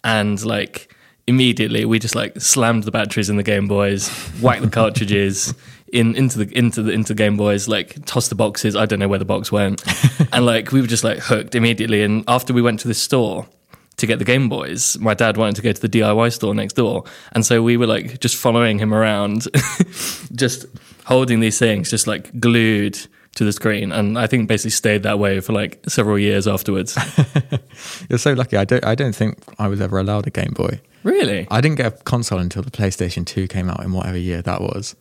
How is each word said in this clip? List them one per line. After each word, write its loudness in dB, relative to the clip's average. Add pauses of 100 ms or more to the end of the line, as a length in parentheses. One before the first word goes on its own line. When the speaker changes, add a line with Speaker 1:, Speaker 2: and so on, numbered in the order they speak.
Speaker 1:
And, 0
like, -6 (340)
immediately 2
we 2
just, -4
like, -6
slammed 2
the -4
batteries -2
in 0
the 0
Game 0
Boys, 0 (340)
whacked 4
the 2
cartridges 0 (200)
<laughs> -20
in, 2
into 0
the, -4
into 2
the, 0
into -2
Game 2
Boys, 0
like, -4
tossed -2
the -6
boxes. 0
I 2
don't 0
know 2
where 0
the -4
box -4
went. 0
<laughs> -2 (380)
And, 4
like, 2
we 4
were 0
just, 0
like, -2
hooked -2
immediately. 2
And 0
after 2
we 4
went 2
to -8
the -2
store -2 (500)
to -2
get 0
the -4
Game 2
Boys, -4
my 0
dad 2
wanted 0
to -6
go 0
to -6
the 0
D 2
I 4
Y 2
store -2
next -4
door. 0 (280)
And 0
so 4
we 4
were, 2
like, -4
just -2
following 2
him 0
around, 0 (420)
<laughs> -12
just -2 (400)
holding 4
these 2
things, 2
just, -2
like, -6
glued 2 (360)
to -2
the 2
screen, -2
and 0
I 0
think 0
basically 0
stayed 0
that 0
way 0
for, -4
like, -4
several 2
years 2
afterwards. -2 (600)
Speaker 2:
<laughs> -14
You're 2
so 2
lucky. 0
I 2
don't, 2
I 0
don't -2
think -2 (220)
I 0
was -2
ever -2
allowed -2
a -4
Game -4
Boy. -4 (220)
Speaker 1:
Really? 0
Speaker 2:
I 4
didn't 2
get 0
a -8
console -2
until -4
the -10
PlayStation -2
two -4
came -4
out -6
in -4
whatever -4
year -4
that -4
was. -6